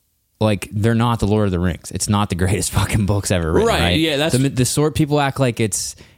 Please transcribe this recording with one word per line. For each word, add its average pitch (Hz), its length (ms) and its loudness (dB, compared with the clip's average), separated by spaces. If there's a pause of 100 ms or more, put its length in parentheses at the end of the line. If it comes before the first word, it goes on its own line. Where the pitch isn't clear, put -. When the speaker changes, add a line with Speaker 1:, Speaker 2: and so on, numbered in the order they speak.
(400)
Speaker 1:
like, 107 320 0
they're 110 220 0
not 117 260 0
the 107 60 2
Lord 107 200 2
of 95 60 0
the 87 60 0
Rings. 90 320 -4
It's - 180 -6
not 104 220 0
the 98 40 -2
greatest 92 360 0
<laughs> - 80 -2
fucking 101 280 0
books 101 240 -2
ever 82 220 0
written, - 160 2
Speaker 2:
Right, - 120 2
Speaker 1:
right? 87 180 2
Speaker 2:
yeah, 160 180 0
that's 151 200 0
Speaker 1:
The, 135 120 2
the 127 160 0
sort 151 300 0
people 147 260 2
act 139 180 -2
like 127 220 0
it's, - 360 -4 (220)